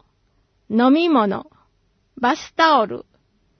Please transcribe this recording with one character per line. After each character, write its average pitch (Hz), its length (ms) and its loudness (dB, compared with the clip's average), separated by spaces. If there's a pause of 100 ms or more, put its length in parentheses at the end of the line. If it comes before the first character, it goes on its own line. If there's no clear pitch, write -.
(680)
飲 240 240 2
み 339 160 2
物、 214 400 -2 (680)
バ 254 180 -2
ス - 220 -12
タ 320 240 2
オ 214 60 -2
ル、 120 200 -12 (540)